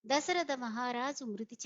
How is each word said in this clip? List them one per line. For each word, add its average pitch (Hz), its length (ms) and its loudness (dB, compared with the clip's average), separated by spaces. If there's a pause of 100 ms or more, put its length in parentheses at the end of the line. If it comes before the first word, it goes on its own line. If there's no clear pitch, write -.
దశరథ 302 460 4
మహారాజు 247 720 -2
మృతి 220 400 -6